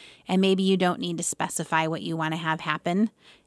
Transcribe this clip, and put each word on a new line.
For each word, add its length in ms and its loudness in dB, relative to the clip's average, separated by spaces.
And 120 2
maybe 220 4
you 140 4
don't 240 0
need 180 -4
to 60 -6
specify 640 -2
what 140 -4
you 140 -4
wanna 200 -2
have 240 -2
happen. 500 0